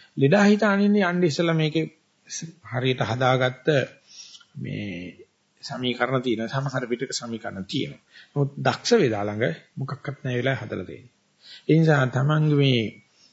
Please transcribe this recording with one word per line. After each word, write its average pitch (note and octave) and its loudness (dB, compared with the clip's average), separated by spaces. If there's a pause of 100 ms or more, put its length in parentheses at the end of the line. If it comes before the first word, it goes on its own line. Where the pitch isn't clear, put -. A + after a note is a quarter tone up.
(180)
ලෙඩා D3+ 4
හිතානින්නේ G3+ 4
යන්නේ F3 2
ඉස්සලා E3 0
මේකේ D#3 0 (800)
හරියට B2+ -2
හදාගත්ත B2+ 0 (880)
මේ F#2+ -10 (380)
සමීකරණ B2 -4
තියෙන A2+ -2
සමහර C3+ -4
පිටක A#2+ -6
සමීකරණ A2 -10
තියෙනවා. C3+ -8 (240)
නමුත් C#3+ -2
දක්ෂ C3 -2
වේදා A2 2
ළඟ G#2 -2 (280)
මොකක්වත් C3+ -10
නැහැ B2 -4
වෙලාවේ B2+ -2
හදලා G#2 -8
තියෙන්නේ. - -18 (480)
ඒ D3+ 4
නිසා D#3 6
තමන්ගේ D3 2
මේ C3+ 4 (540)